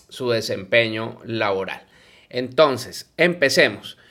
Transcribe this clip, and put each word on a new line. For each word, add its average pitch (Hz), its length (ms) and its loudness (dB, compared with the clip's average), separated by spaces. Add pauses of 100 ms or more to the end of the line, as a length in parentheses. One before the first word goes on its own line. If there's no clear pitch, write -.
su 123 220 -4
desempeño 110 920 -2
laboral. 101 600 -4 (460)
Entonces, 127 840 0
empecemos. 147 800 2 (140)